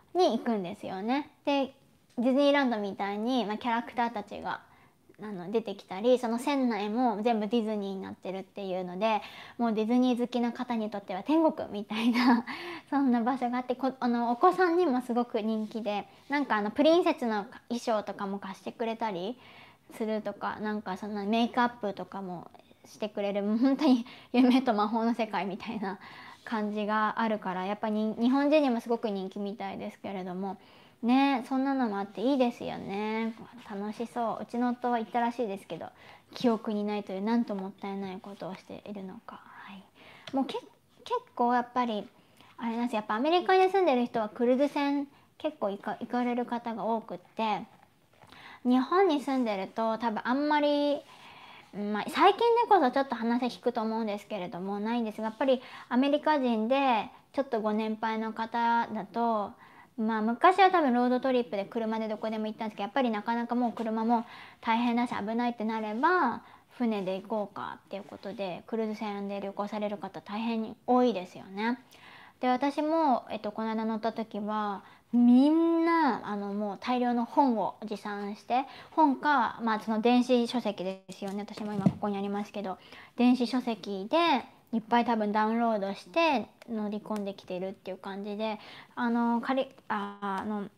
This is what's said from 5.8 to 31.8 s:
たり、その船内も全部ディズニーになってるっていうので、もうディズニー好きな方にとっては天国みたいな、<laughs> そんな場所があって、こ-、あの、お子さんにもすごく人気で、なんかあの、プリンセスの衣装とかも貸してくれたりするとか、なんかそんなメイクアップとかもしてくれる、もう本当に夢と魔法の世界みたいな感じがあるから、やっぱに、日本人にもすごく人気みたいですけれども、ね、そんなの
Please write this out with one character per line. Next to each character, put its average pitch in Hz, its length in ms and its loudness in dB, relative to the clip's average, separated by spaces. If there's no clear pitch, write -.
た 185 160 -10
り、 240 200 4
そ 247 80 -4
の 233 100 0
船 269 320 0
内 208 200 -2
も 220 340 0
全 233 160 2
部 214 80 -2
デ 233 100 0
ィ 214 80 0
ズ 220 80 -2
ニ 196 200 -4
ー - 20 -6
に 190 60 -8
な 190 100 -10
っ - 20 -10
て 196 180 -10
る 190 80 -6
っ 190 40 -10
て 202 220 -12
い 185 140 -4
う 185 60 -6
の 180 140 -8
で、 220 220 0
も 233 100 0
う 226 60 2
デ 214 100 0
ィ 214 40 0
ズ 240 80 2
ニ 254 200 4
ー 226 40 -4
好 240 80 0
き 247 120 -2
な 240 120 0
方 240 240 -4
に 220 160 -4
と 202 80 -6
っ - 20 -10
て 190 140 -8
は 196 80 -6
天 311 280 4
国 - 200 -6
み 208 140 -6
た 214 140 -6
い 233 120 4
な、 240 340 6
<laughs> 349 260 -12
そ 285 80 2
ん 269 120 4
な 240 100 4
場 247 160 0
所 247 120 -2
が 247 100 -2
あ - 20 -4
っ 247 40 -8
て、 254 100 0
こ-、 262 240 -2
あ 247 80 0
の、 240 240 0
お 247 40 2
子 359 180 6
さ 359 160 4
ん 330 80 4
に 359 80 4
も 254 160 2
す - 120 -4
ご 240 120 2
く 240 160 -4
人 220 260 -2
気 220 140 -8
で、 202 260 -4
な 285 100 0
ん 277 60 0
か 220 120 0
あ 208 40 0
の、 208 80 -2
プ 285 140 0
リ 320 120 8
ン 349 80 6
セ 330 120 2
ス 254 100 -6
の 214 200 0
衣 240 100 -2
装 214 240 0
と 202 100 -8
か 202 140 -6
も 196 100 -6
貸 196 220 -10
し - 40 -20
て 233 80 -8
く 233 140 -6
れ 226 100 -4
た 226 140 -4
り 190 280 -6
す 226 100 -4
る 214 160 -2
と 202 120 -6
か、 202 260 -6
な 214 140 -4
ん 208 80 -4
か 185 160 -8
そ 214 100 -10
ん 208 60 -8
な 208 120 -4
メ 226 180 2
イ 233 60 0
ク 247 120 0
ア 240 40 4
ッ 240 120 0
プ 196 160 -6
と 185 120 -10
か 196 160 -12
も 180 300 -10
し - 140 -20
て 214 100 -4
く - 120 -8
れ 202 120 -2
る、 202 100 -2
も 214 120 0
う - 20 2
本 269 200 4
当 285 80 2
に 254 200 6
夢 254 300 6
と 254 120 2
魔 208 140 2
法 226 180 0
の 233 80 2
世 220 140 -2
界 196 180 -2
み 190 120 -6
た 208 140 -10
い - 80 -6
な 196 200 -6
感 208 300 -2
じ 214 120 -2
が 214 360 0
あ 226 60 2
る 214 120 0
か 185 140 -6
ら、 185 120 -4
や 208 100 -2
っ - 20 -16
ぱ 220 120 -4
に、 214 300 0
日 240 100 4
本 277 200 4
人 311 120 6
に 277 80 2
も 233 120 0
す 233 80 -12
ご 233 80 2
く 233 120 -4
人 190 200 -4
気 208 100 -10
み 202 160 -6
た 196 160 -8
い 196 60 -10
で 208 140 -8
す - 100 -20
け 196 100 -10
れ 190 120 -6
ど 180 120 -8
も、 190 220 -6
ね、 262 480 4
そ 269 80 0
ん 262 80 2
な 277 80 0
の 254 160 0